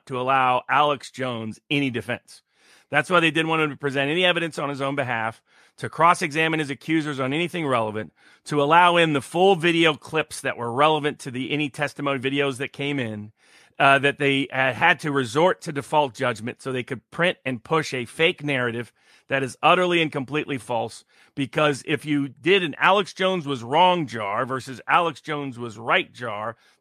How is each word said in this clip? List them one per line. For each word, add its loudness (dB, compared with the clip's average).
to -6
allow 2
Alex 0
Jones -8
any 0
defense. -8
That's 0
why 4
they 2
didn't -2
want 0
him 0
to -12
present -2
any 0
evidence 0
on -4
his -6
own -2
behalf, -4
to -8
cross-examine 2
his -2
accusers -2
on -2
anything -4
relevant, -2
to 0
allow 6
in 4
the 2
full 4
video 4
clips -6
that -4
were -4
relevant 2
to -10
the, -6
any -2
testimony -4
videos -2
that -8
came -4
in, -8
uh, 6
that 0
they, 0
uh, -2
had 4
to -4
resort 0
to -10
default 0
judgment -4
so -6
they -4
could -10
print -2
and -6
push -2
a -6
fake -2
narrative -4
that 0
is -6
utterly 4
and -2
completely -4
false. -6
Because 0
if -2
you 0
did 0
an -4
Alex 2
Jones -2
was -4
wrong 2
jar -4
versus -8
Alex 0
Jones -8
was -12
right -4
jar, -10